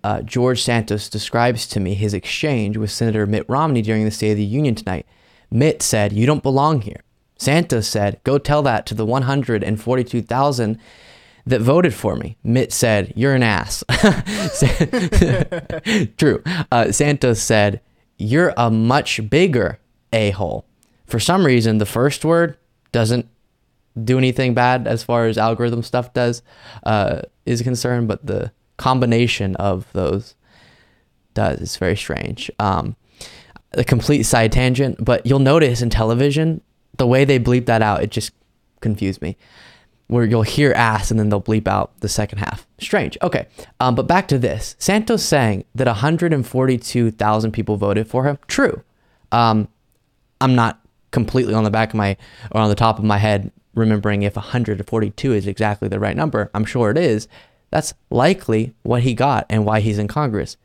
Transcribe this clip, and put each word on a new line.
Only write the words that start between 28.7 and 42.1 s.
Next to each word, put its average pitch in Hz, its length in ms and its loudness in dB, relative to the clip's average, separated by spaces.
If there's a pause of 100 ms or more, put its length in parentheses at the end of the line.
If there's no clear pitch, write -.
combination 117 800 0
of 92 360 -2
those 95 420 -4 (1000)
does. 98 260 -2
It's - 160 -10
very 92 200 0
strange. - 640 -8
Um, 98 360 -2 (760)
a - 120 0
complete 135 380 2
side 113 300 2
tangent, 127 520 0
but 117 220 0
you'll 135 140 4
notice 131 420 4
in 117 80 0
television, 139 680 2 (360)
the 127 100 2
way 131 180 6
they 135 160 4
bleep 120 260 2
that 113 160 2
out, 104 200 2
it 107 80 -2
just - 220 -6 (480)
confused 101 400 -2
me. 85 160 -8 (720)
Where 120 180 2
you'll 113 180 2
hear 135 300 2
ass 110 380 2
and 110 100 2
then 104 80 2
they'll 101 140 0
bleep 110 260 0
out 98 320 -2
the 104 80 -4
second 104 300 -4